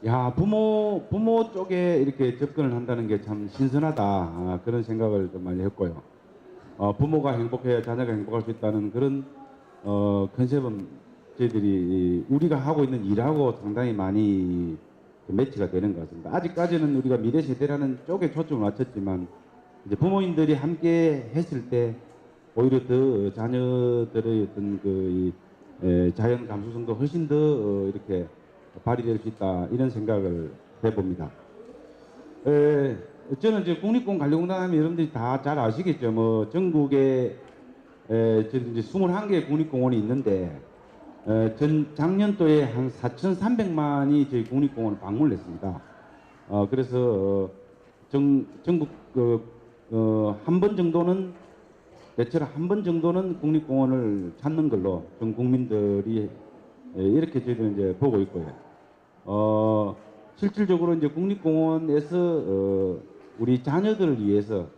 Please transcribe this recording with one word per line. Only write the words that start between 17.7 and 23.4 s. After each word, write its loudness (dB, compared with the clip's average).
쪽에 -2
초점을 -2
맞췄지만 -2
이제 -2
부모님들이 2
함께 0
했을 -4
때 0
오히려 4
더 2
자녀들의 0